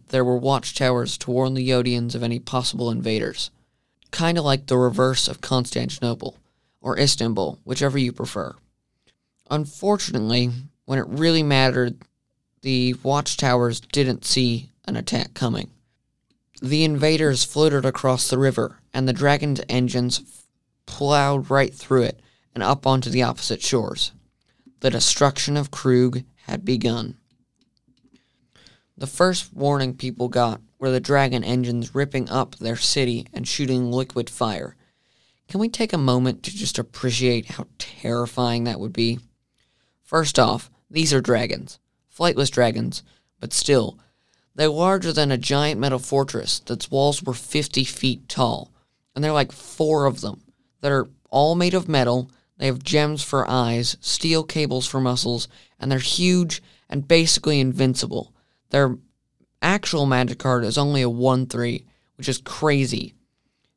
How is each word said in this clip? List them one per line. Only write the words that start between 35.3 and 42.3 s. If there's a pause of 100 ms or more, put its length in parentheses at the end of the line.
Can
we
take
a
moment
to
just
appreciate
how (100)
terrifying
that
would
be? (840)
First
off, (180)
these
are
dragons. (380)
Flightless